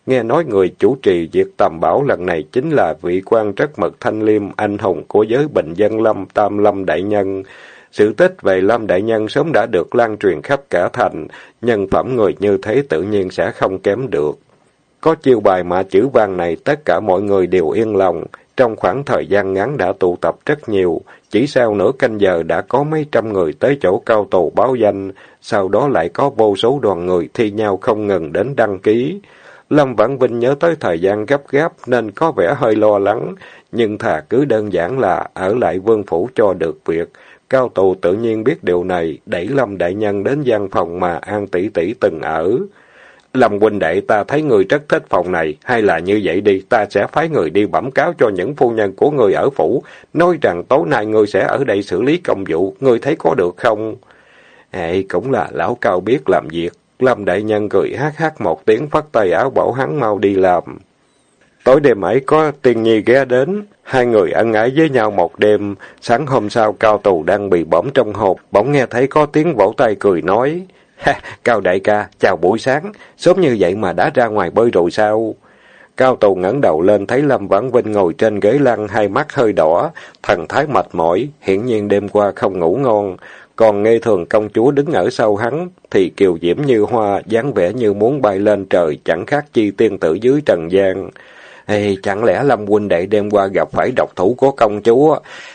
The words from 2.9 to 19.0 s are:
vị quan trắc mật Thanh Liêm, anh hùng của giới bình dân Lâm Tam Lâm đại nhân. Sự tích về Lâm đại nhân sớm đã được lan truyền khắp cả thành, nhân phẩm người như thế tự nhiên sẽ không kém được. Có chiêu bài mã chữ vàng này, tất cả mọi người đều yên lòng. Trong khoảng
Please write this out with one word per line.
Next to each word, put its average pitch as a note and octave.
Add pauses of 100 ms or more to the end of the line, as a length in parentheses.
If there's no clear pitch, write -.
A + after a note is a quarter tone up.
vị F2
quan G#2+
trắc D3
mật F2
Thanh A2
Liêm, G#2+ (120)
anh G#2
hùng F2+
của G#2
giới B2
bình E2+
dân G#2
Lâm G#2
Tam G2+
Lâm G2+
đại E2
nhân. G2 (480)
Sự G#2+
tích F#3
về F#2+
Lâm A2
đại F2+
nhân A2
sớm D#3
đã A2+
được G#2
lan A2+
truyền F2
khắp C#3
cả F2+
thành, D#2+ (340)
nhân G#2+
phẩm F#2+
người G2
như G2
thế G#2+
tự D#2+
nhiên G2
sẽ F#2
không F#2+
kém G#2
được. D2+ (600)
Có D#3+
chiêu C3+
bài F#2+
mã F2
chữ G2
vàng G#2+
này, E2+
tất D3
cả E2+
mọi G2
người G2
đều F2
yên A2
lòng. F#2 (340)
Trong A#2
khoảng G2+